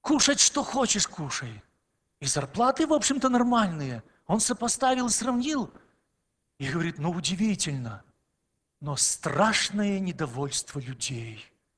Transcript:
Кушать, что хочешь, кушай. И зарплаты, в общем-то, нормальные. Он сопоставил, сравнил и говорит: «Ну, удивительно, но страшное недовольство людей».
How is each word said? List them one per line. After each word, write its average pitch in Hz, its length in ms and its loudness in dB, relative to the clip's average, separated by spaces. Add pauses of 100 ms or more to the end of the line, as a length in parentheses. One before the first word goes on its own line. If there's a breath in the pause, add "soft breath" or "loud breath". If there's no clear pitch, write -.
Кушать, 285 400 4
что - 240 2
хочешь, 233 420 0
кушай. 123 560 -8 (560)
И - 60 -14
зарплаты, 240 640 0
в 302 80 4
общем-то, 269 340 2
нормальные. 208 760 2 (240 soft breath)
Он 208 140 2
сопоставил, 247 720 0
сравнил 247 600 0 (880)
и 135 100 -6
говорит: 165 320 -2
«Ну, 151 120 0
удивительно, 160 920 -2 (800)
но 143 160 -4
страшное 202 1000 0
недовольство 143 840 -4
людей». 117 640 -8 (340)